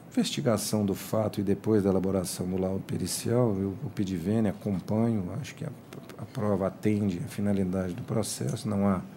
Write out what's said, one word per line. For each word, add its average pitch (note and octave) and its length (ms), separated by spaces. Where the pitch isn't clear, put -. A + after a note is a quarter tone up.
investigação A2+ 760
do G2 100
fato G#2+ 460
e - 20
depois G2+ 400
da G2 60
elaboração F#2+ 580
do F#2 100
laudo F#2 300
pericial. A2+ 720
Eu, G2 240
o B2+ 60
pedi F#2+ 260
vênia, G2+ 360
acompanho, G#2 760
acho - 120
que - 120
a, - 40
a - 80
prova G2+ 420
atende G#2 560
à - 40
finalidade F#2+ 680
do A#2+ 100
processo, A#2+ 680
não G2+ 180
há G2 140